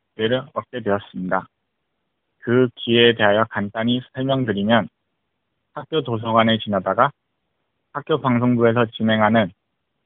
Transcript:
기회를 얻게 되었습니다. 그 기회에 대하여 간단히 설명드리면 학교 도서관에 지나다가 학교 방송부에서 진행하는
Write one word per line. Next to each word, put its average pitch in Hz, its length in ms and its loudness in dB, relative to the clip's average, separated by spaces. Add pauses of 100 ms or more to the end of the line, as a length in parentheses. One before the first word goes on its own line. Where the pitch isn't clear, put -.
(160)
기회를 120 280 -2 (100)
얻게 120 260 -10
되었습니다. 95 680 -4 (920)
그 123 360 2
기회에 117 380 2
대하여 107 360 2
간단히 113 500 -4 (140)
설명드리면 117 720 0 (840)
학교 151 280 -6
도서관에 113 560 0
지나다가 101 520 0 (840)
학교 143 280 -4
방송부에서 120 680 2 (100)
진행하는 110 540 2 (560)